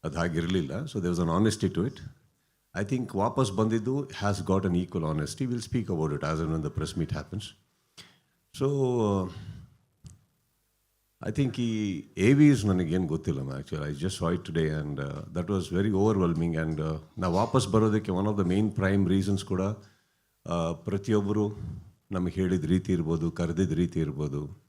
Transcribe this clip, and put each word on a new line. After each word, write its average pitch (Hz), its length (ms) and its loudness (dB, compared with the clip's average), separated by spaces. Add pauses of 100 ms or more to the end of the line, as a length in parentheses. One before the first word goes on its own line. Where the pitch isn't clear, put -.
ಅದ್ 78 120 -6
ಹಾಗಿರ್ಲಿಲ್ಲ. 85 540 0
So 113 280 -6
there 87 160 0
was 82 60 -2
an 82 80 2
honesty 101 500 2
to 98 100 0
it. - 100 -10 (760)
I 95 100 -4
think 123 220 -4 (140)
ವಾಪಸ್ 117 380 2
ಬಂದಿದ್ದು 110 360 2 (240)
has 98 180 0 (120)
got 95 200 2
an 87 120 2
equal 87 240 -4
honesty. 76 460 -2
We'll 120 200 -4
speak 110 240 -2
about 78 220 0
it 69 60 -4
as 78 200 -2
and 78 100 -2
when 80 140 -2
the 73 100 -4
press 78 200 -4
meet 80 200 -2
happens. 90 300 -8 (1080)
So, - 120 -2 (400)
uh, 98 180 2 (2000)
I - 100 -4
think 131 200 2
ಈ 120 120 0 (560)
ಎ - 20 8 (120)
ವಿಸ್ 143 280 8
ನನಗೇನು 90 380 2
ಗೊತ್ತಿಲ್ಲ, 76 420 -2
ma'am, 67 120 -6
actually. 73 280 -6
I 73 60 -6 (100)
just 95 160 -2
saw 85 160 0
it 85 120 -6
today 80 200 0 (120)
and, 73 200 -6
uh, 69 220 -6 (140)
that 87 180 -4
was 90 100 0 (120)
very 98 140 2 (100)
overwhelming 85 520 2 (100)
and, 80 180 -2
uh, 78 140 -2 (280)
ನಾವು 90 180 2
ವಾಪಸ್ 117 340 2
ಬರೋದಕ್ಕೆ 107 440 4
one 101 140 0
of 101 80 -2
the 90 120 2
main 104 160 2 (100)
prime 98 260 4 (100)
reasons 98 360 2
ಕೂಡ, 92 120 0 (840)
uh, 85 260 -2 (140)
ಪ್ರತಿಯೊಬ್ಬರು 104 600 0 (680)
ನಮಗೆ 90 240 -2
ಹೇಳಿದ 87 340 0
ರೀತಿ 92 240 0
ಇರ್ಬೋದು, 80 280 0 (140)
ಕರೆದಿದ್ದ 82 400 0
ರೀತಿ 87 260 0
ಇರ್ಬೋದು 71 360 -4 (260)